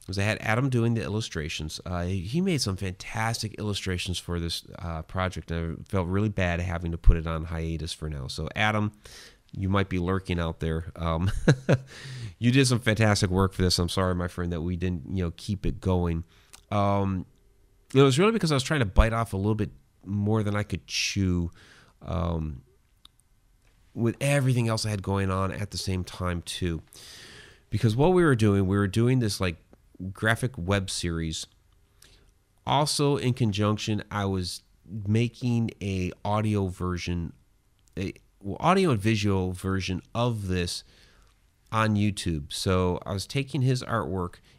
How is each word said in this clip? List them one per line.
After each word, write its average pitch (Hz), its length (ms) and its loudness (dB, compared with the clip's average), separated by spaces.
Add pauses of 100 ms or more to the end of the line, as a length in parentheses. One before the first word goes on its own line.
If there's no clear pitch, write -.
'Cause 95 100 -6
they 98 80 0
had 107 180 0
Adam 120 260 0
doing 120 260 2
the 113 80 -2
illustrations. 80 840 -6
Uh, 87 180 -4
he, 95 160 -2
he 113 220 -2
made 180 180 0
some 95 160 -2
fantastic 107 800 -6
illustrations 92 640 -4
for 87 200 -6
this, 85 240 -4 (160)
uh, 82 240 -8
project, 92 480 -6
and 82 300 -4
I - 100 -14
felt 92 180 0
really 101 200 2
bad 87 320 0
having 87 320 -4
to 85 60 -4
put - 180 8
it 80 100 -2
on 80 180 -2
hiatus 82 500 -6
for 78 160 -8
now. 67 160 -8
So, 80 280 -6
Adam, 107 380 0 (600)
you 95 180 -2
might 98 180 2
be 92 100 -2
lurking 90 400 0
out 82 220 -2
there. 80 360 -2
Um, 85 340 0 (560)
<laughs> 123 520 -14
you 117 120 2
did 131 160 6
some 123 140 2
fantastic 107 500 4
work 95 240 2
for - 80 0
this. 90 160 4
I'm 87 100 2
sorry, 92 260 0
my 87 140 -2
friend, 87 240 -4
that 85 80 -4
we 90 160 -2
didn't, 90 320 -4
you 92 160 -2
know, 82 140 -2
keep - 260 -6
it - 160 -2
going. 87 440 0 (460)
Um, 101 540 0 (720)
it 135 80 8
was 135 160 6
really 208 140 6
because 170 200 0
I 139 40 2
was 127 80 2
trying 156 160 0
to 113 60 2 (140)
bite 113 140 4
off 113 180 -2
a 101 60 -2
little 104 160 2
bit 104 160 -2 (340)
more 104 380 0
than 104 120 0
I 104 100 0
could 90 220 -8
chew, 90 640 0 (520)
um, 80 580 -4 (1300)
with 113 260 0
everything 131 480 2
else 110 160 -2
I 107 60 -2
had 101 120 -2
going 98 280 0
on 95 220 0
at 101 180 -6
the 90 80 -8
same 90 260 -2
time 87 380 -4
too. 85 400 -4 (880)
Because 110 260 2
what 156 160 6
we 180 120 6
were 139 120 6
doing, 101 300 6
we 95 100 2
were 101 120 4
doing 120 320 2
this, 107 200 -2
like, 90 160 -2 (560)
graphic 113 440 0
web 95 340 0
series. 82 560 -4 (1200)
Also 143 500 2
in 120 180 0
conjunction, 107 760 0
I 101 140 -2
was 92 380 -4 (440)
making 117 640 2 (100)
a 92 320 -2 (120)
audio 104 420 2
version, 87 640 -4 (640)
a, 95 160 -6 (280)
well, 98 200 -8
audio 180 300 4
and 110 100 2
visual 101 520 2
version 92 500 -2 (120)
of 113 340 -2
this 87 360 -2 (840)
on 110 260 2
YouTube. 95 560 -2
So 92 520 2
I - 80 -6
was 98 140 -4
taking 139 360 -2
his 127 200 2
artwork 92 540 -4 (220)